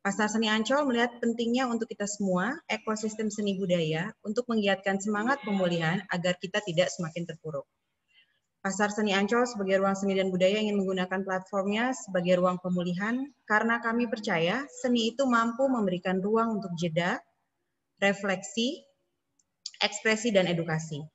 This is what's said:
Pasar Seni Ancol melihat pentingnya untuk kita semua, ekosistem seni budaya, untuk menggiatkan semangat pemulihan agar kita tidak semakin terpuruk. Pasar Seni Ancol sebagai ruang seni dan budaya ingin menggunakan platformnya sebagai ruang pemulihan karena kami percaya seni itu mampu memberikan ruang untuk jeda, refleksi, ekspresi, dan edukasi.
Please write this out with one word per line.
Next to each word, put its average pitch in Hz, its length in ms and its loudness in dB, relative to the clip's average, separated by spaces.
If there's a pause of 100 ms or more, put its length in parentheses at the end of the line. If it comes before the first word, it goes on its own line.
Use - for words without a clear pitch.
Pasar 208 300 0
Seni 226 160 0
Ancol 220 400 2
melihat 240 320 0
pentingnya 233 480 0
untuk 233 240 -2
kita 202 160 -6
semua, 196 480 0 (160)
ekosistem 220 560 -4
seni 202 320 -2
budaya, 175 640 0
untuk 214 240 -4
menggiatkan 196 560 0
semangat 214 400 0
pemulihan 180 560 0 (160)
agar 180 240 0
kita 208 240 -4
tidak 170 320 0
semakin 170 320 -8
terpuruk. 156 400 -10 (960)
Pasar 202 320 0
Seni 208 240 2
Ancol 233 320 2
sebagai 196 320 2
ruang 196 160 2
seni 196 160 0
dan 190 160 2
budaya 185 320 2
ingin 208 160 2
menggunakan 190 480 -2
platformnya 196 640 -2
sebagai 185 480 0
ruang 180 240 2
pemulihan 185 680 -2 (220)
karena 226 320 2
kami 233 240 0
percaya 208 640 0
seni 240 400 0
itu 269 160 0
mampu 233 400 2
memberikan 190 560 0
ruang 220 400 0
untuk 196 160 -6
jeda, 175 400 0 (800)
refleksi, 202 880 -2 (960)
ekspresi, 220 480 0
dan 190 160 4
edukasi. 160 560 -4 (120)